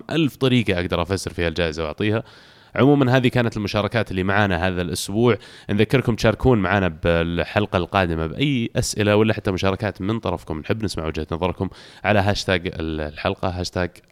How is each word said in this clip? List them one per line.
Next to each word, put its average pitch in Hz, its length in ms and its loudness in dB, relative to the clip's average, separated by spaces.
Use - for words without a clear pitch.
ألف 156 260 0
طريقة 117 440 2
أقدر 90 220 -2
أفسر 87 320 -4
فيها 85 140 -2
الجائزة 80 360 -2
وأعطيها. 107 400 -2
عموما 135 420 6
هذه 123 100 2
كانت 117 300 0
المشاركات 104 540 -2
اللي 92 120 0
معانا 95 440 2
هذا 90 140 -2
الأسبوع. 101 560 0
نذكركم 110 460 2
تشاركون 113 460 2
معنا 92 260 2
بالحلقة 85 920 0
القادمة 85 500 0
بأي 127 480 -2
أسئلة 104 400 0
ولا 110 180 4
حتى 107 180 -2
مشاركات 95 500 -2
من 107 180 -2
طرفكم، 85 400 -4
نحب 110 240 -4
نسمع 90 220 -4
وجهة 78 260 -4
نظركم 90 380 -2
على 101 160 4
هاشتاج 95 480 0
ال-، 80 340 -4
الحلقة، 92 480 -4
هاشتاج 90 420 -4